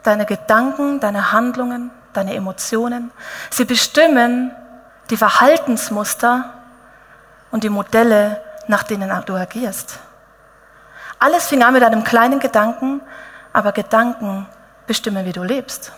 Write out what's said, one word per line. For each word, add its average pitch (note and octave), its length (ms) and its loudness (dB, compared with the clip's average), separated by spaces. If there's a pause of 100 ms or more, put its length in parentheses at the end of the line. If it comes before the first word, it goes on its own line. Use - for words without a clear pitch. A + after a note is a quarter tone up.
deine G#3 240 0
Gedanken, C4+ 720 0
deine G#3 320 -2
Handlungen, B3 600 -2 (200)
deine F#3+ 220 -4
Emotionen. A#3 800 -4 (400)
Sie B3 140 0
bestimmen B3+ 880 2 (600)
die A3+ 40 0
Verhaltensmuster A#3 1300 2 (1040)
und A3 120 -2
die G#3+ 60 -2
Modelle, G#3 720 2 (260)
nach G#3 140 2
denen F#3+ 320 -6 (140)
du F#3+ 80 -6
agierst. - 640 -8 (1200)
Alles E4 260 2
fing C4 180 2
an B3 100 6
mit B3 100 6
einem A3 200 4
kleinen B3 360 2
Gedanken, C4 600 -2 (540)
aber G3+ 200 0
Gedanken G#3+ 760 -2 (380)
bestimmen, G3+ 360 -4
wie F3+ 100 -6
du F3+ 100 -8
lebst. - 540 -6